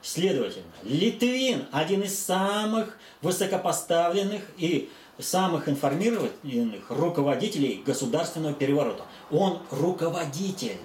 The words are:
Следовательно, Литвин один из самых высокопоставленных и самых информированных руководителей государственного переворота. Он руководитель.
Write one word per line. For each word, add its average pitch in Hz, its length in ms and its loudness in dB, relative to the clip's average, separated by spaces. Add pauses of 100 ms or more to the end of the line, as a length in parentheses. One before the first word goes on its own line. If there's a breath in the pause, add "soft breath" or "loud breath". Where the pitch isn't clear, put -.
Следовательно, 151 680 -2 (120)
Литвин 233 880 2
один 165 300 0
из 196 160 -4
самых 208 800 0 (240 loud breath)
высокопоставленных 180 1200 2 (160)
и 170 320 0 (300 loud breath)
самых 175 480 0
информированных 139 1200 0
руководителей 143 960 2
государственного 147 680 0
переворота. 139 500 0 (280 loud breath)
Он 175 280 2 (120)
руководитель. 165 1120 -2